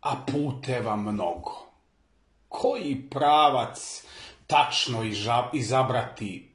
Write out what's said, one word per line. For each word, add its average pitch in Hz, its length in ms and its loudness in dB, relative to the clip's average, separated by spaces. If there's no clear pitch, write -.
a 143 140 -2
puteva 131 680 -2
mnogo. 101 760 -4
Koji 156 600 -2
pravac 143 920 2
tačno 135 560 2
iža-, 110 500 0
izabrati? 120 1000 -2